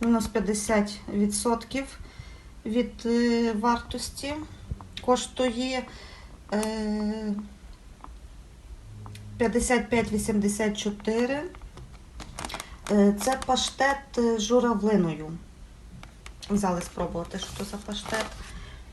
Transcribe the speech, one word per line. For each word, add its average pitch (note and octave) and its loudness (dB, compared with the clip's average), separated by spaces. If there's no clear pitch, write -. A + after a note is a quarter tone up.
мінус A#3 4
п'ятдесят G#3 2
відсотків A#3 0
від, A3 0
е, A#3 4
вартості. A#3+ -2
Коштує, B3+ 0
е, G#3+ 0
п'ятдесят A#3 4
п'ять A3+ 2
вісімдесят G#3 2
чотири. A#3+ 0
Е, G3+ 8
це C4 2
паштет, C4 2
е, A#3 4
з G#3+ 0
журавлиною. G3+ 4
Взяли F#3+ 2
спробувати, F3 -4
що - -8
це G3+ -6
за G3+ -8
паштет. G#3+ -4